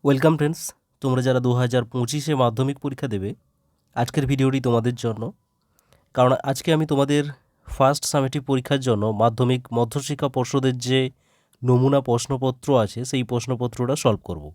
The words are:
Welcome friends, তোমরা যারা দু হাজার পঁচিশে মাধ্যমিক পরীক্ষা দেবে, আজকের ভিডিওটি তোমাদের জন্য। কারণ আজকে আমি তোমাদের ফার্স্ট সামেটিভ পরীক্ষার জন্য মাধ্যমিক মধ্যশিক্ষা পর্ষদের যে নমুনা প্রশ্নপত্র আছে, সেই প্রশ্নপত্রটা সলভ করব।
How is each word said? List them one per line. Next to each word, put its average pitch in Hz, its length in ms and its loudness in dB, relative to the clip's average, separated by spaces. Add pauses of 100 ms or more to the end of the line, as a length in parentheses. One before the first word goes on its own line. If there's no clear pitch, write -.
Welcome 147 300 4
friends, 151 380 -4 (260)
তোমরা 127 220 0
যারা 127 180 2
দু 123 120 2
হাজার 123 320 0
পঁচিশে 135 500 -4
মাধ্যমিক 131 440 0
পরীক্ষা 139 280 -6
দেবে, 101 280 -6 (600)
আজকের 127 320 -2
ভিডিওটি 135 340 2
তোমাদের 120 340 0
জন্য। 113 380 -6 (840)
কারণ 127 180 4 (120)
আজকে 139 280 -2
আমি 156 140 2
তোমাদের 143 380 0 (420)
ফার্স্ট 139 380 2
সামেটিভ 135 400 -2
পরীক্ষার 135 360 0
জন্য 110 260 0
মাধ্যমিক 117 680 0
মধ্যশিক্ষা 135 560 -2
পর্ষদের 131 500 0
যে 127 320 0 (540)
নমুনা 127 360 4
প্রশ্নপত্র 131 800 0
আছে, 113 240 -2
সেই 127 180 -2
প্রশ্নপত্রটা 123 760 -2
সলভ 110 280 2
করব। 78 300 -10